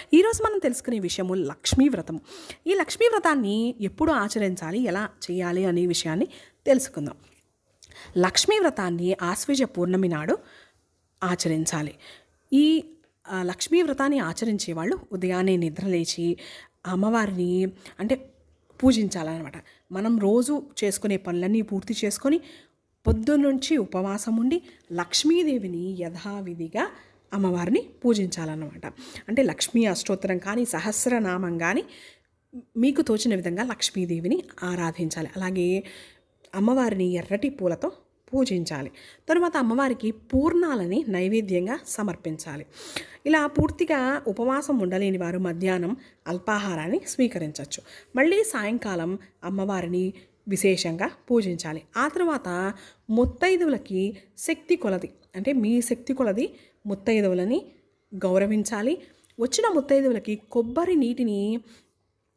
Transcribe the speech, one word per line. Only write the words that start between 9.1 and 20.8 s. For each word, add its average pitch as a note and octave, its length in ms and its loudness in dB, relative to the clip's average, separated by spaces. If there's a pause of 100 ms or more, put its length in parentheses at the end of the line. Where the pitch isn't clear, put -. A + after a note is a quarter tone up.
ఆశ్వీజ B3+ 420 0
పౌర్ణమి F#3 440 0
నాడు E3+ 300 0 (880)
ఆచరించాలి. D#3+ 720 -2 (580)
ఈ, D#4 300 6 (460)
ఆ, F#3 140 -2
లక్ష్మీ F3+ 380 0
వ్రతాన్ని C#4 380 0
ఆచరించే F#3+ 540 -2
వాళ్ళు G3 260 -2 (120)
ఉదయాన్నే F#3 460 2
నిద్రలేచి E3+ 800 -2 (500)
అమ్మవారిని, F#3 800 0 (320)
అంటే, C4 340 -4 (500)
పూజించాలన్నమాట. F3 680 0 (380)
మనం G#3+ 280 0
రోజు A#3+ 440 4 (200)